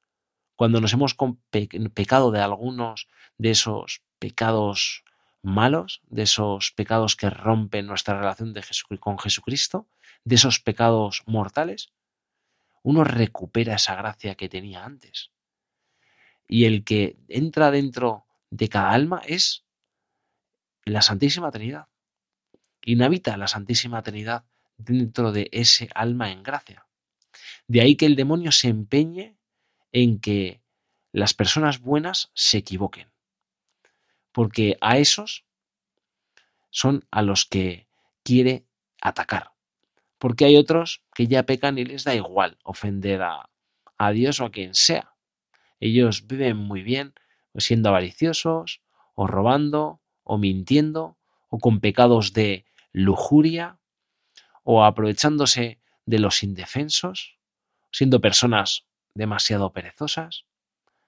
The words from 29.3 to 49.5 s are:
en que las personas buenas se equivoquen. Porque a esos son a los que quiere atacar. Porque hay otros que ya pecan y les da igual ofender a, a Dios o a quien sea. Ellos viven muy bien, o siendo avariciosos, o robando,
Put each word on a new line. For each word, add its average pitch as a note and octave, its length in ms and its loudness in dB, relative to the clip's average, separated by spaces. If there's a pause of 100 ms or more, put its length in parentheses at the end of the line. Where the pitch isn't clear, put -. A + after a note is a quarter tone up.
en A#2+ 280 4
que G2+ 420 -4 (500)
las G2+ 220 0
personas C#3+ 460 0
buenas D3+ 540 -4
se - 240 0
equivoquen. F#2+ 540 -8 (1200)
Porque A2 500 0
a A2+ 160 4
esos F3 480 0 (1200)
son - 400 0
a G#2+ 120 0
los G2 240 0
que F#2 420 -4 (360)
quiere B2+ 440 2 (340)
atacar. - 520 -6 (640)
Porque B2 260 2
hay D3 120 10
otros D#3+ 440 2 (120)
que A#2+ 140 0
ya B2+ 160 2
pecan C3+ 340 -2
y B2 80 -4
les C3 180 -14
da C#3 100 -2
igual F#2+ 500 -2
ofender G2 580 -4
a, E2 280 -8 (480)
a G#2 140 0
Dios C3 300 0
o B2 40 -2
a A2 60 -10
quien F#2 240 -12
sea. - 400 0 (640)
Ellos A2 480 2
viven B2+ 300 -2
muy G2+ 260 -8
bien, C3+ 300 -6 (400)
o A2 80 -8
siendo A2+ 280 2
avariciosos, D#3+ 920 -2 (320)
o G2 140 -2
robando, D3 760 0 (220)